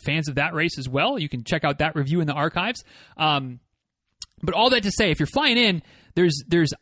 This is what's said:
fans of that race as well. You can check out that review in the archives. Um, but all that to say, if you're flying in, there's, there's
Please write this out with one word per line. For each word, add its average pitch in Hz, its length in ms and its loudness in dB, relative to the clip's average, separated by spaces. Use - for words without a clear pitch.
fans 147 240 -2
of 139 80 -6
that 156 180 -2
race 165 240 -2
as 127 120 -8
well. 185 280 0
You 151 120 -4
can 120 160 -8
check 160 180 -2
out 143 140 0
that 156 180 0
review 151 240 0
in 156 80 0
the 143 60 -2
archives. 170 500 -4
Um, 139 460 -2
but 165 100 -2
all 220 180 4
that 240 120 2
to 196 80 0
say, 202 200 2
if 147 80 0
you're 151 80 0
flying 269 300 2
in, 202 240 2
there's, 160 300 2
there's 165 360 2